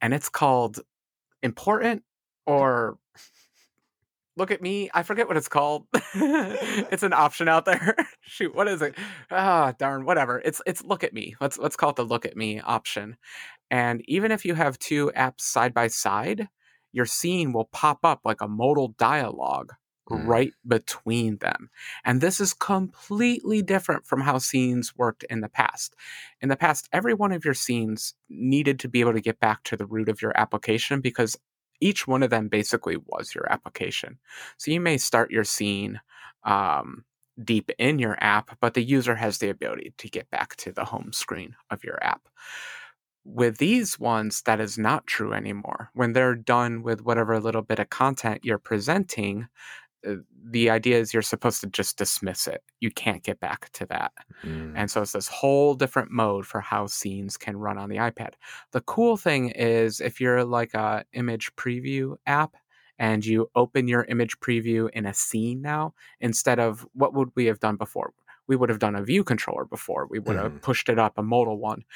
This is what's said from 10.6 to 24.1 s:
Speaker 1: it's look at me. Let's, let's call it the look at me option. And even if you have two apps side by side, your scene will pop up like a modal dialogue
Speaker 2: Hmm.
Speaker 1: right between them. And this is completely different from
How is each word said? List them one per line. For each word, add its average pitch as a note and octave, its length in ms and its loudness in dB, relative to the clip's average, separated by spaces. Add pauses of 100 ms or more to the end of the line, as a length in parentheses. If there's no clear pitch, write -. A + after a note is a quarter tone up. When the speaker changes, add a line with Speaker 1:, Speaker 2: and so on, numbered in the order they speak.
Speaker 1:
it's - 180 -4
look F#3+ 200 -2
at - 80 -2
me. G2+ 280 -10
Let's, C3+ 180 -2
let's - 180 -2
call C#3+ 140 2
it - 60 -2
the B2 80 0
look A#2 220 -2
at - 100 -10
me G#2+ 240 -4
option. A2 560 -4 (540)
And A#2+ 380 2
even G3 240 2
if G#3 120 -4
you F3 100 -2
have D3 240 2
two D3 380 0
apps C3 260 0
side B2 320 2
by A#2 140 2
side, C#3 600 -2 (440)
your B2 140 0
scene E3+ 460 0
will A2+ 140 0
pop D3+ 380 0
up D#3 200 4
like A2 160 0
a G#2+ 80 -4
modal B2+ 400 2 (100)
dialogue G#2+ 720 0 (360)
Speaker 2:
Hmm. A2 160 -4
Speaker 1:
right A#2 280 4 (120)
between A2+ 720 0
them. G1+ 300 -4 (360)
And B2 160 4
this F#3 200 2
is G3 140 0
completely G#3 1080 0
different F#3 460 0
from C3+ 140 0